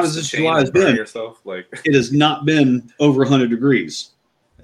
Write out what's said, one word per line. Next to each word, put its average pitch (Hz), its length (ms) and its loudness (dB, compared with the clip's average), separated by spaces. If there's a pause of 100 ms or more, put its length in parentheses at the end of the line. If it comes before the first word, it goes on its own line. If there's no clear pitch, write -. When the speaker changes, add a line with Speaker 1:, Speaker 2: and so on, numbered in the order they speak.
Speaker 1:
as - 60 -
Speaker 2:
touched 151 60 -8
Speaker 1:
this 160 140 -8
Speaker 2:
the - 60 -8
chain 156 100 -2
Speaker 1:
July 160 140 0
has 135 80 2
Speaker 2:
and 127 60 -8
burned 190 120 4
Speaker 1:
been, 135 100 2
Speaker 2:
yourself, 113 480 -10
like 92 260 -12
<laughs> - 140 -18
Speaker 1:
it 147 120 0
has 120 160 0
not 151 340 0
been 131 540 0
over 139 240 4
a 120 40 0
hundred 131 220 2
degrees. 117 600 -2 (540)